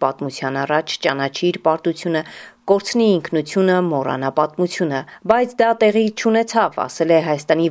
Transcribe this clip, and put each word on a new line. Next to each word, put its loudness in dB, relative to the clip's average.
պատմության -4
առաջ, -2
ճանաչի -2
իր -4
պարտությունը, -2
կորցնի 0
ինքնությունը, 0
մոռանա -2
պատմությունը, -2
բայց 2
դա 4
տեղի 4
չունեցավ, 0
ասել 0
է 6
Հայաստանի 0